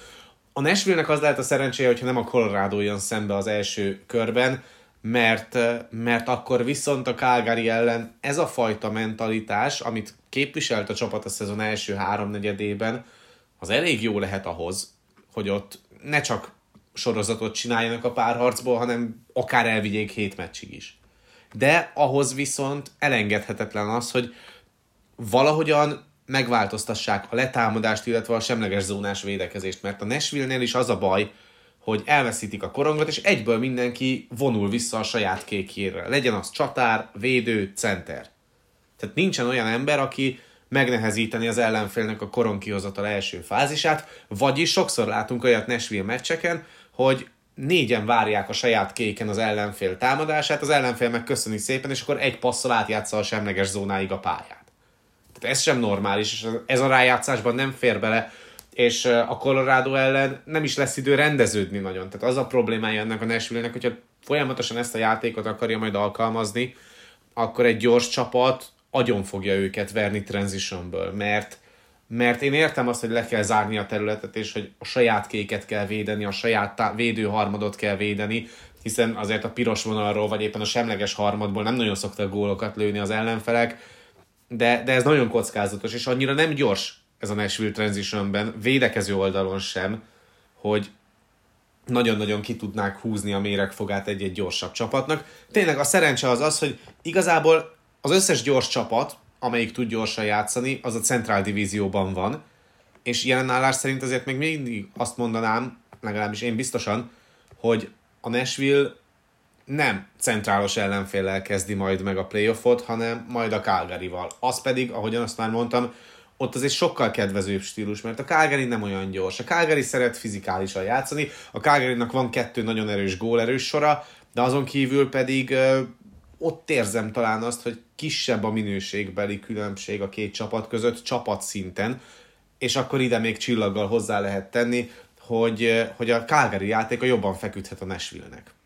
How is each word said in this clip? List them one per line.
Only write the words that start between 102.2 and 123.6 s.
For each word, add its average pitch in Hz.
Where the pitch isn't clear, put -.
és 120
jelen 131
állás 131
szerint 135
azért 127
még 131
mindig 135
azt 117
mondanám, 113
legalábbis 107
én 120
biztosan, 117
hogy 113
a -
Nashville 139
nem 131
centrálos 101
ellenféllel 98
kezdi 101
majd 95
meg 98
a 92
playoffot, 113
hanem 117
majd 117
a 107
Calgaryval. 90
Az -
pedig, 127
ahogyan 113
azt 113
már 110
mondtam, 120
ott 131
az 123
egy 143
sokkal 147
kedvezőbb 98
stílus, 104
mert 113
a 143
Calgary 143
nem 117
olyan 98
gyors. 95
A 117
Calgary 156
szeret 123
fizikálisan 98
játszani, 135
a -
Calgarynak 127
van 127
kettő 123
nagyon 110
erős 98
gólerős 117